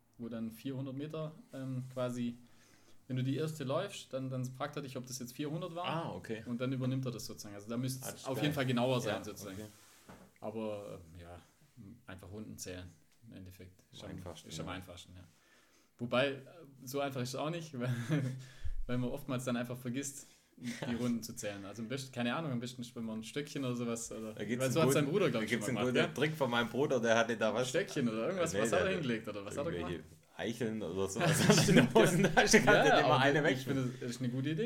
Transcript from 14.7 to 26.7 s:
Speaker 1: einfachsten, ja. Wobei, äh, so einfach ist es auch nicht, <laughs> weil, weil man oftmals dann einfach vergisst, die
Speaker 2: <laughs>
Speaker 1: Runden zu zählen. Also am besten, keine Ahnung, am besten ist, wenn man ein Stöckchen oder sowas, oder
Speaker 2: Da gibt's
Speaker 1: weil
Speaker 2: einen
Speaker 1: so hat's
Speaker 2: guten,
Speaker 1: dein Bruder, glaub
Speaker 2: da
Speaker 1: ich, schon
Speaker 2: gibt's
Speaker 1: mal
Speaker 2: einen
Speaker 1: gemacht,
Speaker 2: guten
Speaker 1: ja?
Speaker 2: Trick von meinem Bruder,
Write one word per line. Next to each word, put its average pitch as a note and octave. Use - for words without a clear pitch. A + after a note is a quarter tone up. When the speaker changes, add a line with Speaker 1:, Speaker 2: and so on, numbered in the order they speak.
Speaker 1:
einfachsten, F#2
ja. F2+
Wobei, B2
äh, C3
so C3+
einfach C3+
ist B2
es -
auch C#3+
nicht, E3+
<laughs> B2
weil, B2
weil B2
man B2
oftmals C3
dann B2
einfach A#2+
vergisst, C3+
die A#2+
Speaker 2:
<laughs> A2+
Speaker 1:
Runden A#2+
zu -
zählen. G2+
Also G#2+
am A2
besten, C3
keine A#2+
Ahnung, D#3+
am A#2+
besten B2
ist, -
wenn A#2
man A2
ein A2
Stöckchen D3
oder B2
sowas, A#2
oder A2
Speaker 2:
Da G#2+
gibt's A#2+
Speaker 1:
weil C3
Speaker 2:
einen C3
Speaker 1:
so D#3+
hat's D#3+
Speaker 2:
guten, D3
Speaker 1:
dein C#3
Bruder, F3+
glaub A2+
Speaker 2:
da G#2+
Speaker 1:
ich, G#2
schon A#2
Speaker 2:
gibt's A#2+
Speaker 1:
mal G#2
Speaker 2:
einen B2
Speaker 1:
gemacht, -
Speaker 2:
guten B2
Speaker 1:
ja? D3+
Speaker 2:
Trick D#3
von C3
meinem A#2
Bruder, C3